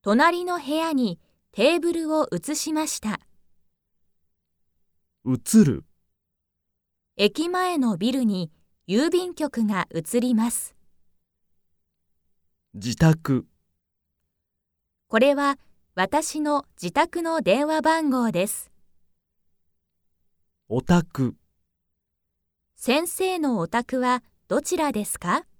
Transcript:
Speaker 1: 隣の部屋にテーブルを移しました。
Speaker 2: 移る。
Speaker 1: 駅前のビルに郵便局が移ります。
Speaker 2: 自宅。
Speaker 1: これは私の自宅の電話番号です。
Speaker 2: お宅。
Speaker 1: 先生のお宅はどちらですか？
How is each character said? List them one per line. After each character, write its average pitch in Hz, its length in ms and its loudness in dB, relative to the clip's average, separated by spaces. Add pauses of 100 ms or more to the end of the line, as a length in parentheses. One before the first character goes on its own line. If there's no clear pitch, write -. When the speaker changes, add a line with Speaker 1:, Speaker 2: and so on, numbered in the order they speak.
Speaker 1:
隣 330 440 2
の 359 120 -4
部 277 140 -8
屋 320 220 -2
に 240 260 -2 (320)
テ 277 240 4
ー 349 60 0
ブ 339 100 0
ル 320 240 -2
を 311 160 0
移 226 240 -4
し 311 160 -6
ま 311 160 0
し - 140 -8
た。 214 180 -4 (2000)
Speaker 2:
移 131 400 4
る。 110 180 -2 (1300)
Speaker 1:
駅 208 320 0
前 359 280 0
の 233 200 0
ビ 214 160 0
ル 262 100 0
に 185 300 -2 (340)
郵 233 220 0
便 359 260 -2
局 285 300 -4
が 202 280 -2
移 165 280 -2
り 247 120 0
ま 220 160 2
す。 - 240 -8 (2000)
Speaker 2:
自 110 220 -6
宅。 156 500 2 (1600)
Speaker 1:
こ 220 120 2
れ 277 160 6
は 277 240 0 (340)
私 208 480 -2
の 196 240 -2 (160)
自 175 100 -6
宅 247 300 0
の 330 200 -2
電 226 260 2
話 311 140 0
番 320 280 2
号 247 220 0
で 175 160 0
す。 - 240 -10 (2000)
Speaker 2:
お 117 140 -2
宅。 160 540 0 (1400)
Speaker 1:
先 294 320 0
生 370 300 -2
の 277 220 0
お 165 80 -2
宅 240 320 -4
は 247 240 0 (240)
ど 262 160 0
ち - 140 -4
ら 302 140 0
で 214 140 -4
す - 140 -8
か？ 220 260 -2 (140)